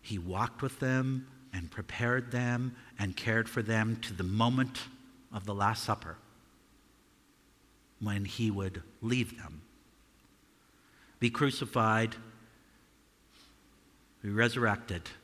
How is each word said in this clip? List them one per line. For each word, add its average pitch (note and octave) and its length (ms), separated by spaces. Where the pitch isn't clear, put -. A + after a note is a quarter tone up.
he G2+ 180
walked F#2 420
with C3 180
them C3 480
and E2+ 180
prepared A#2+ 600
them B2 440
and G2 160
cared A2+ 340
for B2 120
them A2 400
to - 120
the F2+ 100
moment A#2 560
of G2 120
the G#2 80
Last G2+ 300
Supper, E2 340
when G2+ 260
he A2 260
would F#2+ 300
leave A#2 360
them, D2+ 240
be A#2+ 100
crucified, A2+ 840
be G#2 80
resurrected A2 760